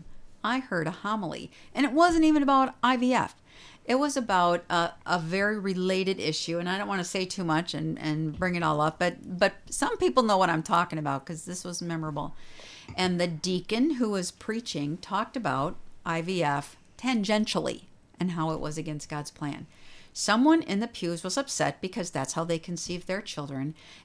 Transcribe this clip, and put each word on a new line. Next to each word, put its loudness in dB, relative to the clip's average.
I 0
heard -2
a 0
homily, -4
and 2
it 2
wasn't 6
even 6
about 4
I 6
V 2
F. 0
It 4
was 2
about 4
a, 2
a 2
very 0
related 2
issue, -2
and -2
I 0
don't -4
wanna -2
say -2
too -6
much 0
and, -4
and -2
bring 0
it -2
all 2
up, 0
but, -2
but 4
some -2
people 4
know 4
what 4
I'm 2
talking 0
about -2
'cause -12
this -10
was -8
memorable. -6
And 0
the 2
deacon 0
who 0
was -2
preaching -6
talked -4
about -2
I -2
V -2
F -2
tangentially 0
and 0
how 0
it -4
was -4
against -8
God's -8
plan. -8
Someone 6
in 0
the -2
pews -4
was -2
upset -2
because -6
that's -4
how -2
they 0
conceived -8
their -4
children, -6